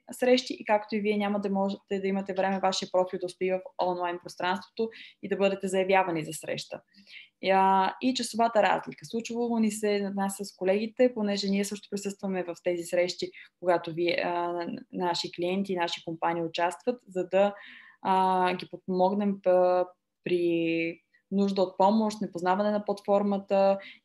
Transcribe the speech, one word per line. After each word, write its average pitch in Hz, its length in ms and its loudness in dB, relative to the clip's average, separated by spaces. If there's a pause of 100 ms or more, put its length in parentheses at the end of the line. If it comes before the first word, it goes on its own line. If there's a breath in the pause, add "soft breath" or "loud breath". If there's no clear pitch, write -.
(120)
срещи 254 480 2
и 226 60 -14
както 214 300 0
и 214 40 0
вие 208 180 0
няма 202 240 0
да 202 80 -2
можете 196 500 -2
да 190 80 -4
имате 196 260 -2
време 190 260 0
вашия 190 320 0
профил 185 280 0
да 180 60 -8
устои 185 260 -2
в 185 100 -2 (220)
онлайн 175 400 -2
пространството 196 640 -4 (340 loud breath)
и 202 60 -6
да 196 60 0
бъдете 190 320 0
заявявани 185 580 2
за 160 80 -10
среща. - 480 -10 (720 loud breath)
А, 190 500 4
и 262 120 0
часовата 226 500 0
разлика. 170 420 0
Случвало 233 540 -4
ни 214 120 4
се 208 280 0
на 196 120 -4
нас 196 300 -2
с 202 140 -12
колегите, 220 580 2
понеже 202 360 -2
ние 196 160 2
също - 260 -10
присъстваме 196 520 -6
в 175 200 -8
тези 175 200 -2
срещи, 180 480 -2 (280 loud breath)
когато 170 340 0
вие, 170 320 0
а, 175 420 -2 (240)
наши 180 400 -4
клиенти 190 420 -2
и - 40 -2
наши 170 280 -4
компании 170 380 -2
участват, 175 640 -4
за 180 200 -4
да, 202 260 4 (480 loud breath)
а, 185 540 2
ги 180 160 -8
подпомогнем, 196 720 0
а, 180 400 4 (380)
при 170 800 0 (320 soft breath)
нужда 196 280 2
от 185 160 -2
помощ, 214 440 2
непознаване 185 500 0
на 208 140 -2
платформата 196 920 2 (260 loud breath)